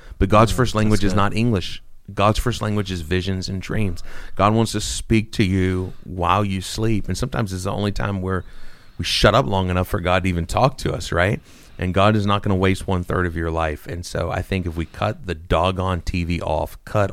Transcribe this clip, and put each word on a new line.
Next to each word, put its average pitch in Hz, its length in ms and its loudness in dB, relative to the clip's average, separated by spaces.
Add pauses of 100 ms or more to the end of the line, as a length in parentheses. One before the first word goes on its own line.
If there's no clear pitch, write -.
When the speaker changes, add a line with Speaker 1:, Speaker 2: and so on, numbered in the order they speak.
(180)
Speaker 1:
But 98 100 4
God's 107 240 8
Speaker 2:
Mm, - 40 0
Speaker 1:
first 123 160 2
Speaker 2:
that's - 40 0
Speaker 1:
language 107 280 4
is 95 100 4
Speaker 2:
good. - 20 4
Speaker 1:
not 101 180 2
English. 110 480 0 (300)
God's 104 260 4
first 117 220 -2
language 104 320 -2
is 90 80 -4
visions 90 480 -2
and 92 140 -4
dreams. 101 400 -2 (340)
God 101 160 4
wants 113 200 2
to 107 100 -2
speak - 500 0
to 120 100 0
you 92 520 0 (100)
while 90 400 0
you 95 160 -4
sleep. 113 480 -2
And 90 80 -2
sometimes 123 380 -2
it's 92 100 -6
the 101 80 -4
only 101 200 -2
time 101 280 -4
where 92 240 -4 (540)
we 95 80 -4
shut - 280 4
up 131 120 4
long 95 240 0
enough 92 180 0
for 101 120 -2
God 90 240 2
to 95 40 2
even 85 160 0
talk 117 340 2
to - 140 -4
us, - 200 -8
right? 87 280 0 (380)
And 90 160 -2
God 101 200 4
is 104 120 2
not 101 160 2
gonna 101 140 0
waste 95 300 2
one 92 160 0
third 87 240 0
of 82 80 -4
your 82 160 -2
life. 80 360 -2
And 85 180 -10
so 85 260 -4
I 90 120 -4
think 92 240 -2
if 82 100 -4
we 82 80 -2
cut - 420 -6
the 87 80 -4
doggone 90 680 0
T 87 220 -2
V 85 180 -2
off, 78 420 -4
cut 101 280 0